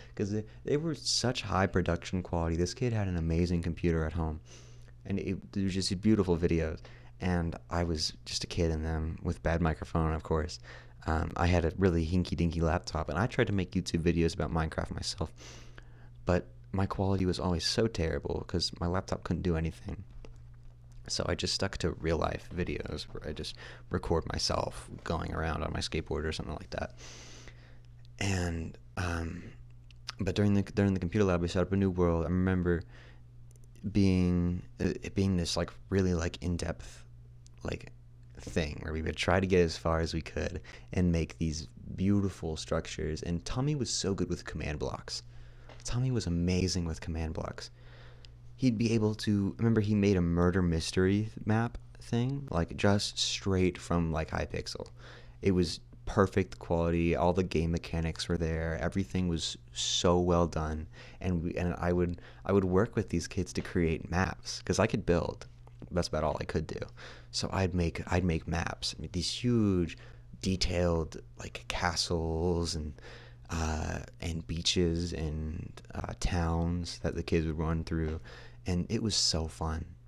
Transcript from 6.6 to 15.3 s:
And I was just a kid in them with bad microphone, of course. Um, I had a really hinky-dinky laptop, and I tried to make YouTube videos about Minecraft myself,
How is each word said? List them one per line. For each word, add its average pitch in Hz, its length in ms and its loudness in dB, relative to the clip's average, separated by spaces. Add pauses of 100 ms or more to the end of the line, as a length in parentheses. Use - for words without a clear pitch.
And 87 320 2 (140)
I 87 160 2
was 78 300 -2 (100)
just - 200 -6
a - 20 -6
kid 82 240 2
in 78 120 -2
them 80 400 -2
with 87 200 -4
bad 82 180 2
microphone, 80 540 2
of 78 80 -4
course. 78 360 -2 (480)
Um, 82 300 0
I 87 100 2
had 85 200 6
a 80 100 2
really 85 300 4
hinky-dinky 85 560 2
laptop, 80 480 0
and 76 80 -2
I 107 80 2
tried 117 220 2
to 104 40 0
make 95 200 0
YouTube 85 300 0
videos 82 320 4
about 78 160 -2
Minecraft 82 440 -2
myself, - 360 -6 (920)